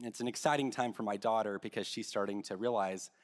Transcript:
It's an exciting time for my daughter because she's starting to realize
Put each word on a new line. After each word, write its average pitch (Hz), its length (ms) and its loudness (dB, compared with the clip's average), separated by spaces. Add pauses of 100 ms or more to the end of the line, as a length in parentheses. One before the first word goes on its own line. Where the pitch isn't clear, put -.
It's 117 180 -8
an 120 80 0
exciting 139 440 2
time 120 220 0
for 113 100 -4
my 104 120 0
daughter 104 460 2
because 104 240 -4
she's - 220 -6
starting 101 360 0
to 98 140 -6
realize 98 540 0 (120)